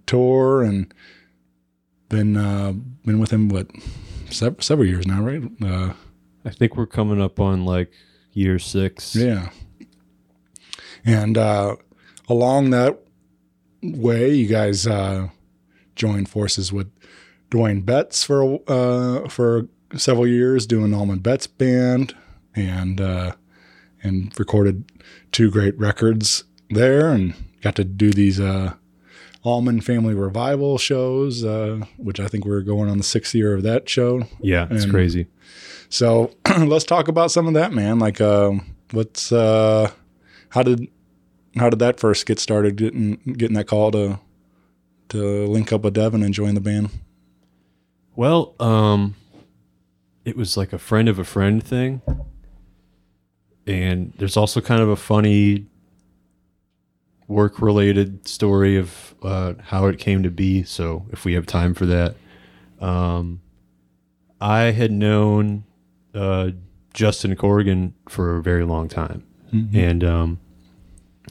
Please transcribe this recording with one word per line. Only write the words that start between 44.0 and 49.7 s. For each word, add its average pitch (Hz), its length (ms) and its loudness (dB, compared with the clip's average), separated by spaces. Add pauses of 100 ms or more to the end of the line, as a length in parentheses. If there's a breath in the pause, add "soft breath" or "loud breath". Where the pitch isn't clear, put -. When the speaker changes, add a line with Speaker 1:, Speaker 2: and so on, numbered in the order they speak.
Speaker 1:
to 101 380 -2
link 107 260 0
up 104 100 0
with 104 120 0
Devin 110 280 0
and 101 120 0
join 104 180 -2
the 104 80 -2
band? 104 280 -2 (1300)
Speaker 2:
Well, 151 440 0
um, 104 560 2 (1080 soft breath)